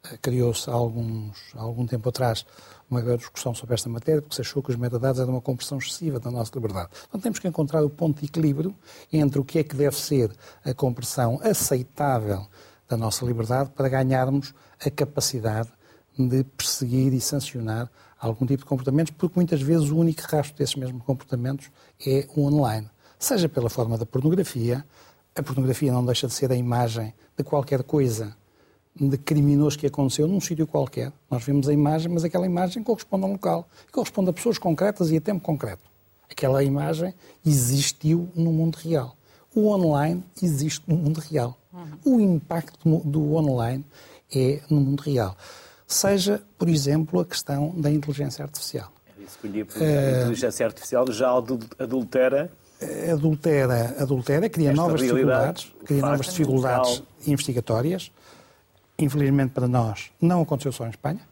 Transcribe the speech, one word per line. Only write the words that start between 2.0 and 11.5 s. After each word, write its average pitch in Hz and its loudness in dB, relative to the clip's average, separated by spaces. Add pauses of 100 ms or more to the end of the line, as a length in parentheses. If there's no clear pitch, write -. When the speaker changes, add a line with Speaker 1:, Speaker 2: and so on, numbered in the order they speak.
Speaker 1:
atrás 120 -2 (440)
uma 123 -2
grande 120 0
discussão - -8
sobre 120 -6
esta 117 -4
matéria, 143 0
porque 151 -12
se 135 -6
achou 135 -4
que - -8
os 123 0
metadados 123 -2
eram 127 0
uma 123 -4
compressão 135 -6
excessiva 139 -6
da 123 -8
nossa 117 -6
liberdade. 98 -4 (180)
Então 202 -6
temos 220 -2
que 190 -4
encontrar 156 2
o 147 4
ponto 151 0
de 147 -6
equilíbrio 156 0 (360)
entre 143 4
o 135 0
que - -2
é 147 2
que 143 -6
deve 139 2
ser 123 0 (320)
a 135 -4
compressão 123 0
aceitável 127 0 (420)